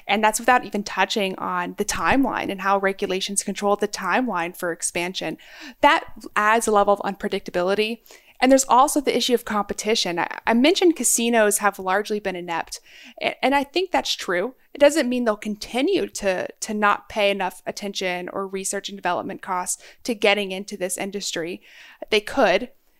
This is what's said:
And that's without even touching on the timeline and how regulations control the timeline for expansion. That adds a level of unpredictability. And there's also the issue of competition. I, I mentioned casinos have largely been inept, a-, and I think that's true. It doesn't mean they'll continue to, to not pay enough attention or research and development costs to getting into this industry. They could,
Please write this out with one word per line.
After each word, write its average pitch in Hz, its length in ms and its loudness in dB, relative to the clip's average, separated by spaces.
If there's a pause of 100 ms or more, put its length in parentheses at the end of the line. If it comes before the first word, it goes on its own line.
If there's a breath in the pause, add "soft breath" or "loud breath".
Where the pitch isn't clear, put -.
And 214 140 2
that's 214 180 2
without 247 240 4
even 202 180 -4
touching 196 540 -2
on 180 420 -4
the 208 60 -2
timeline 214 680 0
and 190 120 -8
how 196 160 2
regulations 196 680 -2
control 202 320 0
the 208 100 0
timeline 185 720 -2
for 175 160 -4
expansion. 175 640 -6 (420 loud breath)
That 294 260 4 (280)
adds 214 320 2
a 220 60 2
level 202 200 6
of 196 80 2
unpredictability. 196 1000 -2 (380 loud breath)
And 262 140 6
there's 262 140 6
also 277 340 4
the - 160 0
issue 247 160 0
of 226 140 0
competition. 202 720 -2
I, - 280 -4
I 226 60 2
mentioned 320 440 4
casinos 233 640 2
have 202 200 0
largely 202 420 -2
been 185 160 -6
inept, 175 440 -6 (420 loud breath)
a-, - 200 -4
and 262 120 2
I 277 100 2
think 359 280 -4
that's - 220 0
true. 196 400 -4 (200)
It - 40 -14
doesn't 285 300 6
mean 247 160 -2
they'll 214 120 0
continue 240 720 -2
to, 185 440 -4
to - 220 -8
not 208 340 0
pay 202 220 2
enough 190 340 -4
attention 185 640 -6
or 196 160 -6
research 196 440 -6
and 196 80 -12
development 180 420 -4
costs 180 420 -6 (220 loud breath)
to 247 100 -2
getting 202 380 2
into 202 240 -10
this 185 220 -6
industry. 190 640 -6 (480 loud breath)
They 214 100 4
could, 208 480 2 (320)